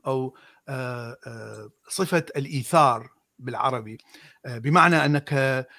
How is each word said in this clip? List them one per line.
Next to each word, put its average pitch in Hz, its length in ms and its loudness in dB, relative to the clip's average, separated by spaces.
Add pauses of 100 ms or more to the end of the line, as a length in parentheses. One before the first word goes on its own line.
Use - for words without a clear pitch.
أو، 131 300 -4 (300)
آه، 123 500 -10 (100)
آه، 110 420 -16 (180)
صفة 175 380 0 (100)
الإيثار 139 760 2 (300)
بالعربي، 117 580 -4 (480)
آه، 123 120 -10
بمعنى 160 480 4
أنك، 143 280 0
آه، 135 340 0 (120)